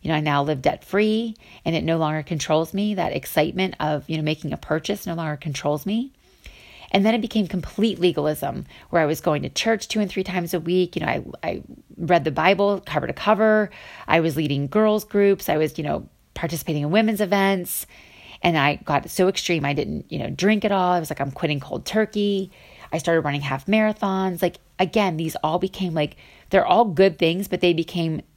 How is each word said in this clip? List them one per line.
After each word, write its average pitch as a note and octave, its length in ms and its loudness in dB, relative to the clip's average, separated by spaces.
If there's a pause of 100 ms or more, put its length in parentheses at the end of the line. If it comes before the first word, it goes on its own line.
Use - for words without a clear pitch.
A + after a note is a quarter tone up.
You D#3 100 -2
know, D#3+ 40 2
I D3+ 60 0
now D3 220 2
live C#3+ 180 0
debt-free G#3+ 720 0 (300)
and E3 100 0
it D#3 80 0
no E3 140 2
longer D#3 260 0
controls D#3+ 500 0
me. G#3 200 0
That E3+ 200 -2
excitement E3+ 680 -2
of, D3+ 280 -2
you D#3+ 60 -2
know, D#3 80 -2
making D3+ 300 -2
a D#3 40 -8
purchase D#3+ 480 -4
no E3+ 100 -4
longer D#3 200 -4
controls D3 500 -4
me. A#3 280 -2 (760)
And G3+ 160 2
then A3 80 4
it A#3+ 60 0
became G#3 280 -2
complete F#3+ 520 -2
legalism D3+ 640 0 (260)
where E3 100 2
I D3+ 60 2
was D#3 120 0
going D3+ 220 0
to C#3 80 -6
church A3 400 -2
two G#3+ 100 -2
and G3+ 100 0
three F#3+ 140 -4
times F3+ 300 -4
a F3 80 0
week. F3+ 340 0
You D#3+ 60 -4
know, - 60 -2
I, - 160 -2 (200)
I - 200 -6 (340)
read E3+ 260 2
the D3+ 80 0
Bible F#3+ 540 2
cover D3+ 220 -4
to - 40 -6
cover. G#3+ 600 2 (360)
I E3 140 4
was D#3 160 0
leading C#3+ 300 0
girls G#3+ 360 2
groups. G3+ 460 2
I D#3 80 2
was, D3+ 200 0
you D#3+ 60 -6
know, D3 240 -4 (260)
participating D3+ 500 -4
in D3+ 80 -2
women's G#3+ 280 2
events. G3 680 0 (540)
And E3 160 2
I C#3+ 200 4
got - 320 -2
so F#3 180 2
extreme. E3+ 380 -2
I C#3+ 80 0
didn't, D3 360 -6
you D#3 80 -8
know, B2+ 120 -6
drink G3 340 0
at G#3 80 0
all. F3+ 220 2
I F3 80 2
was D#3 80 -8
like, D3 100 -8
"I'm C#3 120 -2
quitting D3 280 -2
cold - 260 -8
turkey." G3+ 680 -2 (420)
I D#3+ 60 -2
started E3 200 2
running C#3+ 220 -2
half C3+ 240 -6
marathons. G3 760 0
Like, F3 180 -2 (200)
again, F#3+ 380 0
these D#3+ 260 -4
all D#3 160 0
became, F#3+ 340 -4
like, D3+ 220 -2 (360)
they're F#3+ 140 6
all G#3+ 200 6
good F#3 340 4
things, F3 300 0
but A3 100 -2
they F3 140 4
became D#3+ 480 -2 (160)